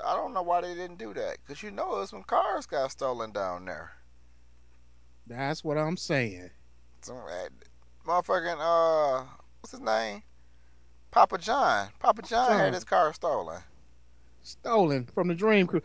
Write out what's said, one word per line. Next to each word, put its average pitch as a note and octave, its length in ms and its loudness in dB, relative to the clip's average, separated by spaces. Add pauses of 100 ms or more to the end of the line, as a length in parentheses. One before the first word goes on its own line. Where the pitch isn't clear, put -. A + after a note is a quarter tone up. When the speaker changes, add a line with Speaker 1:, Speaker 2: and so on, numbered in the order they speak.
Speaker 1:
I - 120 0
don't - 180 -2
know F#3 80 0
why F3 200 4
they F3+ 120 -6
didn't F3 240 -10
do G#3+ 160 -10
that, C3+ 320 -4
'cause C#3+ 160 -12
you G#3 80 -10
know G3+ 360 -4
some G3 180 -14
cars F4+ 420 0
got C3+ 240 -2
stolen A#2+ 420 -6
down F#2 340 -4
there. E2 260 -10 (1400)
Speaker 2:
That's C#3 340 -4
what D3+ 160 -2
I'm D#3 180 0
saying. G#2 540 -2 (520)
Speaker 1:
Some, B2+ 160 -14
uh, F2+ 300 -8 (580)
motherfucking, F3 520 0
uh, D#3 680 4 (360)
what's - 120 -18
his B3+ 80 -14
name? A3 420 -2 (920)
Papa G3 260 6
John. E3+ 500 0 (120)
Papa A3 220 2
John A#3+ 280 2
had G3+ 160 4
Speaker 2:
John. - 60 0
Speaker 1:
his - 120 -6
car F3 280 4
stolen. F#2+ 480 -4 (840)
Speaker 2:
Stolen D#3+ 640 0
from F3+ 220 -2
the F3 60 2
Dream G3 340 4
Crew. D3+ 160 -2